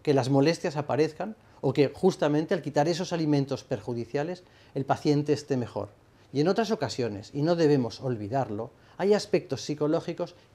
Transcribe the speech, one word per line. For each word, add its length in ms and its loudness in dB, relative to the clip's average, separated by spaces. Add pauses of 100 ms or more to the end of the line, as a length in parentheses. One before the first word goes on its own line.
que 100 2
las 160 2
molestias 480 2
aparezcan 580 -2 (240)
o 140 0
que 200 4
justamente 600 2
al 80 0
quitar 260 0
esos 260 -2
alimentos 500 0
perjudiciales 800 -6 (300)
el 120 -4
paciente 480 2
esté 240 -2
mejor. 320 -6 (440)
Y 60 0
en 80 4
otras 240 0
ocasiones, 600 -4
y 80 -4
no 140 2
debemos 440 2
olvidarlo, 720 -4 (260)
hay 160 2
aspectos 500 -2
psicológicos 720 -2 (200)